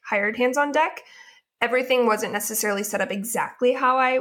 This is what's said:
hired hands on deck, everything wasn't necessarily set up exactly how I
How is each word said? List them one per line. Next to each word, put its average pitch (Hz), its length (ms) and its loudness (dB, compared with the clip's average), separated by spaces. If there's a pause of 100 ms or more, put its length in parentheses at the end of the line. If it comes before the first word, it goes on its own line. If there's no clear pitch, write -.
hired 208 320 -2
hands 247 220 0
on 285 160 2
deck, 320 280 0 (600)
everything 247 440 2
wasn't 214 280 0
necessarily 208 500 -2
set 208 160 -4
up 185 100 -2
exactly 202 600 -2
how 262 260 2
I 262 240 2